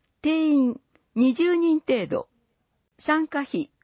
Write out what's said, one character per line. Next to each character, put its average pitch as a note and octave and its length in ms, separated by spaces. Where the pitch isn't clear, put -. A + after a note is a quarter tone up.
定 D#4 280
員、 C4 300
二 B3+ 180
十 E4+ 220
人 E4 240
程 A#3+ 280
度。 - 200
参 D#4 280
加 C#4+ 120
費、 C#4+ 320